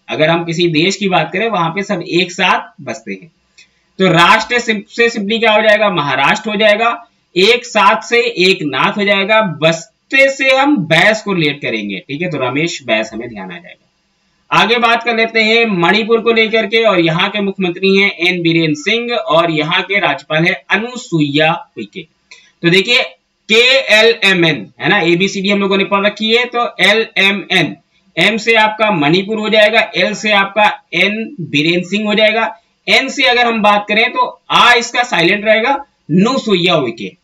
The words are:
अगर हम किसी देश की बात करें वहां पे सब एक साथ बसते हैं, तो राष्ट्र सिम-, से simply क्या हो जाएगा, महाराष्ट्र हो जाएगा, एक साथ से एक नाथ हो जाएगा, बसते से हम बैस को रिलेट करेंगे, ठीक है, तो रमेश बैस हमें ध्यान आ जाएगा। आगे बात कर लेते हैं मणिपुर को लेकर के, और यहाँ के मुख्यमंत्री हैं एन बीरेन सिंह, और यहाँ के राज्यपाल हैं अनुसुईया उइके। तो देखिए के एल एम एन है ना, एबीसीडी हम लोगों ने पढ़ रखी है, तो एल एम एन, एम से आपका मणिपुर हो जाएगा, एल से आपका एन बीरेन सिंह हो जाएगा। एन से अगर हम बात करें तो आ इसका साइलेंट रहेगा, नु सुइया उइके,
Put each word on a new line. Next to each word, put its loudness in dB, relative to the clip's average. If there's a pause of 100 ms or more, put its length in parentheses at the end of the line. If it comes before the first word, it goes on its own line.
अगर 0
हम 0
किसी -2
देश 0
की -2
बात 0
करें -2
वहां -2
पे -6
सब -4
एक -2
साथ -4
बसते -12
हैं, -16 (640)
तो 2
राष्ट्र 2
सिम-, -4
से 0
simply -4
क्या 2
हो 2
जाएगा, 4
महाराष्ट्र -2
हो -4
जाएगा, 0 (280)
एक 2
साथ 2
से 0
एक 0
नाथ -2
हो -2
जाएगा, 2
बसते 0
से 0
हम 2
बैस 2
को -6
रिलेट -2
करेंगे, -6
ठीक -10
है, -4
तो -6
रमेश -4
बैस -2
हमें -12
ध्यान -14
आ -14
जाएगा। -10
आगे 2
बात 0
कर -2
लेते 0
हैं 2
मणिपुर 2
को 0
लेकर 2
के, 0
और 2
यहाँ 0
के -6
मुख्यमंत्री 0
हैं 2
एन -2
बीरेन 0
सिंह, -4
और 0
यहाँ -2
के -2
राज्यपाल -2
हैं 0 (140)
अनुसुईया -2 (260)
उइके। -14 (600)
तो 2
देखिए 2 (460)
के 4 (320)
एल 4 (100)
एम 2
एन -2 (140)
है -2
ना, 2
एबीसीडी 0
हम 0
लोगों 0
ने 0
पढ़ -2
रखी -2
है, 0
तो -4
एल 2 (100)
एम 0 (100)
एन, -2 (400)
एम 0
से 0
आपका 2
मणिपुर 0
हो -4
जाएगा, 2
एल 0
से -2
आपका 0 (140)
एन -2
बीरेन 0
सिंह -4
हो -2
जाएगा। 0 (300)
एन 2
से -4
अगर 2
हम -2
बात 2
करें 0
तो -4
आ 4
इसका 0
साइलेंट 0
रहेगा, 0 (260)
नु 2
सुइया 0
उइके, -4 (160)